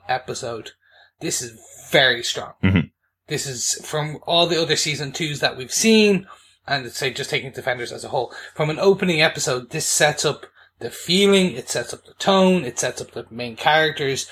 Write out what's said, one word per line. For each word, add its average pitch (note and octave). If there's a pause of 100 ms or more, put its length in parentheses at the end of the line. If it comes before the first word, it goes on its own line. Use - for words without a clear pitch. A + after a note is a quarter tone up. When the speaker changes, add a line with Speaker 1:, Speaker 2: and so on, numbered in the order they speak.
Speaker 1:
episode, B2 (480)
this D#3+
is A2+ (320)
very B2+
strong. - (100)
Speaker 2:
Mm-hmm. G2 (480)
Speaker 1:
This C#3+
is -
from D3+
all E3+
the E3
other D#3
season D3
twos D3
that -
we've B2+
seen, G#3 (400)
and C#3
it's, A#2
say, C3+
just C3
taking C3
Defenders B2
as A2+
a A#2
whole. B2+ (220)
From D3+
an D#3
opening F#3
episode, D3
this D#3
sets D3
up D3 (320)
the -
feeling, F#3+
it -
sets -
up -
the -
tone, F#3
it A#2
sets B2+
up -
the A#2
main A#2
characters, D3+